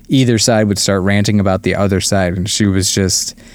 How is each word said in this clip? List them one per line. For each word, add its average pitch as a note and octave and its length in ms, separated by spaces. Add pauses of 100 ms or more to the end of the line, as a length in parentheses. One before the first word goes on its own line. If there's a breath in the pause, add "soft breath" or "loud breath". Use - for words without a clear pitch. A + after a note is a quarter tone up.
either B2 300
side G#2+ 300
would G2+ 120
start G2 240
ranting G2+ 360
about F#2+ 240
the F#2 120
other G2 260
side, F#2+ 360
and F#2 120
she - 160
was F#2+ 280
just - 420 (200 loud breath)